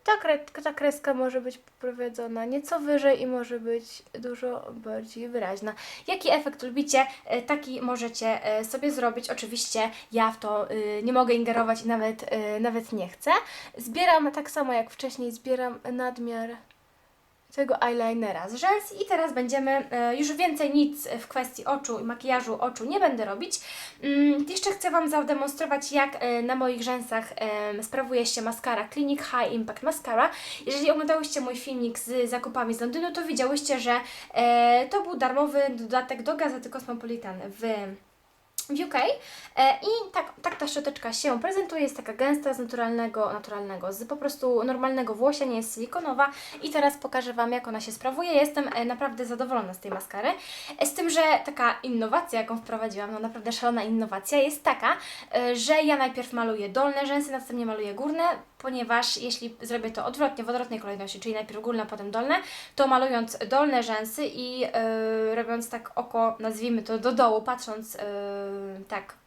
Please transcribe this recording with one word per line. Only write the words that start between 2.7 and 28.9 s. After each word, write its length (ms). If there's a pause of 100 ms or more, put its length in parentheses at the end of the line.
wyżej 400
i 60
może 340
być 420 (100)
dużo 600
bardziej 560
wyraźna. 460 (320)
Jaki 260
efekt 300
lubicie, 440 (320)
y, 40
taki 400
możecie, 760
y, 40
sobie 280
zrobić. 380
Oczywiście 600 (220)
ja 200
w 60
to, 320
y, 320
nie 100
mogę 220
ingerować 480
i 60
nawet, 440 (240)
y, 40
nawet 320
nie 160
chcę. 220 (480)
Zbieram 540
tak 180
samo 220
jak 180
wcześniej, 420
zbieram 460 (140)
nadmiar 580 (1080)
tego 260
eyelinera 680
z 60
rzęs 480
i 40
teraz 260
będziemy, 580
e, 260
już 160
więcej 420
nic 340
w 200
kwestii 360
oczu 360
i 40
makijażu 560
oczu 240
nie 160
będę 240
robić. 360 (420)
Mm, 460
jeszcze 220
chcę 200
Wam 180
zademonstrować, 840
jak, 280
e, 220
na 120
moich 280
rzęsach, 540
em, 480
sprawuje 420
się 160
maskara 460
Clinique 360